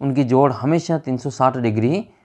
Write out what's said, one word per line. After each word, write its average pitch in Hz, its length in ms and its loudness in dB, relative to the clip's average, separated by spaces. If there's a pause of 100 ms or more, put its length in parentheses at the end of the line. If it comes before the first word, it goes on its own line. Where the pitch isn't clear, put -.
उनकी 135 240 0
जोड़ 131 280 4
हमेशा 151 460 -2
तीन 131 180 -6
सौ 135 140 -8
साठ 131 260 0
डिग्री 113 340 0
ही 202 180 -4 (160)